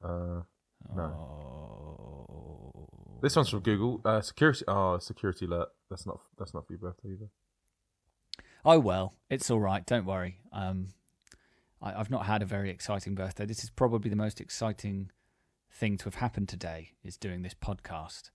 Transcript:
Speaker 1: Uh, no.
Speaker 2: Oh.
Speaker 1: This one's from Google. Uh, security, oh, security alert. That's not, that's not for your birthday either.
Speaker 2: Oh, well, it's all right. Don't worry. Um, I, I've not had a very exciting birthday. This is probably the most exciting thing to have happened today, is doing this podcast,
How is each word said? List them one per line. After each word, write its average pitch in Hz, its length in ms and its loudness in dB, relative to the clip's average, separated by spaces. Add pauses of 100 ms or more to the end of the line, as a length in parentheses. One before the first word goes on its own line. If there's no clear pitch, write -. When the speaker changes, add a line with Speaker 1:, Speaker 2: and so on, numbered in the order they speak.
Speaker 1:
Uh, 87 380 -4 (540)
no. 87 80 -2
Speaker 2:
Oh. 73 1800 -12 (340)
Speaker 1:
This 139 140 4
one's 147 140 6
from 107 100 0
Google. 110 460 4
Uh, 110 160 6
security, 143 460 4
oh, 95 320 4
security - 460 -2
alert. 87 240 0 (200)
That's - 160 -10
not, - 140 -8 (180)
that's - 160 -10
not 82 120 -8
for - 80 -12
your 87 60 -10
birthday 87 300 -10
either. 101 200 -10 (1300)
Speaker 2:
Oh, 165 160 12
well, 95 340 4 (160)
it's 135 220 0
all 117 80 6
right. 95 260 2
Don't 117 200 2
worry. 92 340 -2 (140)
Um, 95 360 -2 (920)
I, 98 140 -6
I've 107 140 -2
not 123 180 -2
had 104 140 4
a 104 40 0
very 98 240 -2
exciting 98 460 -4
birthday. 95 300 -4
This 107 180 -4
is - 60 -10
probably 117 400 2
the 101 60 2
most 107 240 0
exciting 101 720 -4 (580)
thing 104 280 0
to - 80 -10
have 98 100 -6
happened 110 320 0
today, 82 440 -10 (120)
is 87 140 -14
doing 90 240 -6
this 90 120 -8
podcast, - 800 -8